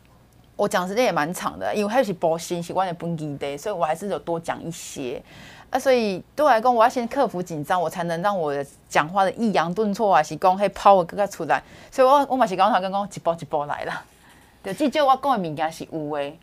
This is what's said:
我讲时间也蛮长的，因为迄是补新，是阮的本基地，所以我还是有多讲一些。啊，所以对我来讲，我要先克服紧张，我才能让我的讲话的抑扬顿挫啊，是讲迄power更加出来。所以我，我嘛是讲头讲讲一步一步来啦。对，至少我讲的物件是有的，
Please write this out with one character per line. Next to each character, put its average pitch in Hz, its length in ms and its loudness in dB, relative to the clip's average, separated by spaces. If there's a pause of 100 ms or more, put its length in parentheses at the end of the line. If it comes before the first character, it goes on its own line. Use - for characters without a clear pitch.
(560)
我 208 120 0
讲 185 180 -2
时 190 80 -8
间 247 100 2
也 220 60 2
蛮 160 240 0
长 127 240 -6
的， 101 160 -4
因 208 120 0
为 208 60 -4
迄 254 120 4
是 202 80 -4
补 165 260 0
新， 170 240 -6
是 170 100 -10
阮 185 140 0
的 175 80 -6
本 170 220 -6
基 151 200 -8
地， 143 200 -6
所 175 140 -8
以 202 40 -4
我 170 100 -2
还 156 100 0
是 180 140 -6
有 165 100 -2
多 165 200 -4
讲 143 240 -8
一 165 80 -8
些。 131 500 -10 (500)
啊， 262 80 0
所 269 140 4
以 214 300 2 (140)
对 294 100 2
我 - 20 6
来 226 120 4
讲， 247 120 4
我 226 120 6
要 226 40 6
先 240 200 -2
克 185 180 0
服 180 160 -6
紧 156 220 -8
张， 185 180 0
我 160 80 -2
才 175 140 -6
能 170 180 -4
让 202 160 0
我 147 160 -2
的 143 100 -4 (240)
讲 156 200 2
话 196 160 2
的 185 80 2
抑 226 180 -2
扬 175 240 0
顿 208 180 0
挫 196 220 2
啊， 156 80 6
是 156 140 -8
讲 185 200 2
迄 202 120 0
power 196 340 6
更 175 160 -6
加 202 80 0
出 180 200 -8
来。 139 140 2 (300)
所 262 140 2
以 - 20 8
我， 247 240 6
我 269 60 0
嘛 247 100 2
是 180 80 -4
讲 190 180 4
头 190 80 2
讲 190 120 -4
讲 196 200 -4
一 - 60 -16
步 165 140 0
一 170 140 -10
步 147 180 -4
来 143 200 -6
啦。 - 160 -8 (600)
对， 196 100 -6
至 277 200 0
少 302 120 2
我 262 160 4
讲 254 220 0
的 165 80 -6
物 - 20 -8
件 160 200 -4
是 - 180 -14
有 151 260 -6
的， 143 160 -4 (100)